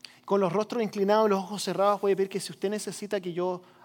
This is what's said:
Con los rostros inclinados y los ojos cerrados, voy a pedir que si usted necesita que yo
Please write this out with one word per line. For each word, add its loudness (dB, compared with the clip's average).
Con 2
los 2
rostros -2
inclinados 4
y 4
los 2
ojos -8
cerrados, 0
voy 2
a 0
pedir 0
que -6
si -10
usted -4
necesita -6
que -8
yo -4